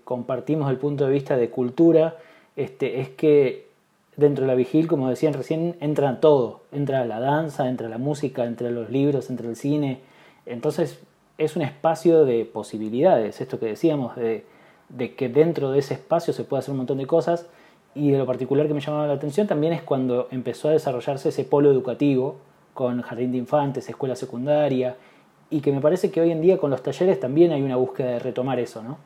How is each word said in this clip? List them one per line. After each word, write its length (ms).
compartimos 640
del 80
punto 280
de 60
vista 240
de 140
cultura, 680
este, 460
es 80
que 580
dentro 300
de 20
la 80
Vigil, 320
como 220
decían 240
recién, 480
entra 400
todo. 500
Entra 320
la 160
danza, 480
entra 220
la 80
música, 480
entra 240
los 200
libros, 400
entra 200
el 80
cine. 420
Entonces, 540
es 200
un 60
espacio 600
de 220
posibilidades, 960
esto 180
que 60
decíamos, 500
de, 300
de 280
que 120
dentro 440
de 80
ese 160
espacio 360
se 140
puede 140
hacer 120
un 60
montón 220
de 80
cosas. 400
Y 140
de 80
lo 80
particular 420
que 60
me 80
llamaba 240
la 80
atención 320
también 260
es 120
cuando 480
empezó 380
a 20
desarrollarse 580
ese 140
polo 280
educativo 720
con 300
jardín 280
de 60
infantes, 500
escuela 280
secundaria, 840
y 100
que 100
me 80
parece 300
que 100
hoy 120
en 100
día 160
con 140
los 100
talleres 380
también 320
hay 100
una 140
búsqueda 380
de 60
retomar 400
eso, 220
¿no? 240